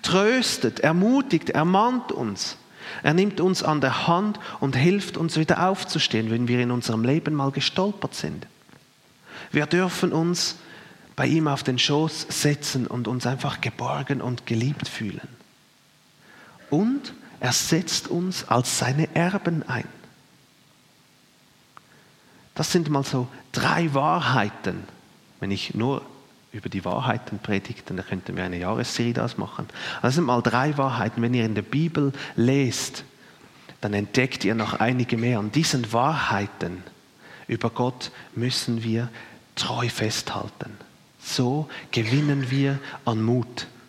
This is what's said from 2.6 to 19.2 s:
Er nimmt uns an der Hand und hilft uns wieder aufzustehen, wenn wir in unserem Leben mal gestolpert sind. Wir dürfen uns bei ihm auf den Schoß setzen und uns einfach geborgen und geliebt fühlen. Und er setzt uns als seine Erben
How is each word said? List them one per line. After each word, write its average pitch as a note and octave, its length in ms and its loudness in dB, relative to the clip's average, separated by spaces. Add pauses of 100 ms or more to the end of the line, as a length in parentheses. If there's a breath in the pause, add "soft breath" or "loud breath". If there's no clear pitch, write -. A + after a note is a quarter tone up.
Er D3 100 6
nimmt F#3 280 4
uns F#3 220 2
an D3+ 180 2
der C3 260 2
Hand G3 320 2 (220 loud breath)
und C3+ 160 2
hilft F#3 400 2
uns D#3+ 200 -2
wieder C#3 300 4
aufzustehen, A2+ 640 0
wenn A#2+ 160 2
wir B2 140 4
in A#2+ 100 2
unserem A#2 320 0
Leben D3+ 300 2
mal C#3 180 0
gestolpert - 640 -2
sind. - 320 -6 (1040 loud breath)
Wir D3 140 2
dürfen F3+ 480 2
uns E3+ 420 0 (600 loud breath)
bei C3 100 2
ihm D3+ 220 4
auf C3+ 140 -2
den B2 160 0
Schoß D#3 500 0
setzen C#3+ 580 0
und A#2+ 220 -4
uns B2 180 -2
einfach C3 320 -2
geborgen C3+ 600 -2
und A#2+ 240 -4
geliebt A#2+ 420 0
fühlen. - 400 -8 (1400 loud breath)
Und A3+ 440 0 (260 loud breath)
er B2 140 0
setzt - 540 0
uns F3+ 400 -2
als A#2+ 320 2
seine C#3 360 0
Erben E3+ 540 2